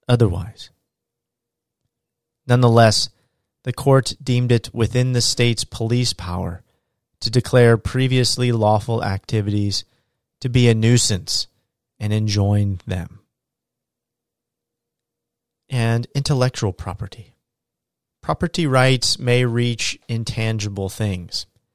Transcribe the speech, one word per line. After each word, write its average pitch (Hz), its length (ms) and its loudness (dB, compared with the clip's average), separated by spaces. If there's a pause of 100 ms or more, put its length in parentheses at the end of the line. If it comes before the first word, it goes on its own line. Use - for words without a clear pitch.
otherwise. 107 640 -2 (1800)
Nonetheless, 117 640 4 (540)
the 127 100 -6
court 135 480 2
deemed 123 300 0
it 117 200 0
within 123 420 0
the 120 80 0
state's 120 420 0
police 117 500 -2
power 90 480 -8 (600)
to 113 100 -6
declare 120 460 4
previously 127 760 0
lawful 110 520 0
activities 101 800 -4 (560)
to 131 80 -6
be 120 200 4
a 113 60 4
nuisance 110 720 0 (520)
and 104 140 -4
enjoin 104 720 0
them. 92 360 -8 (2500)
And 117 460 -2
intellectual 127 600 -2
property. - 600 -14 (880)
Property 165 460 -2
rights 131 500 2
may 123 280 0
reach 120 600 -4
intangible 110 840 -4
things, 95 580 -6 (280)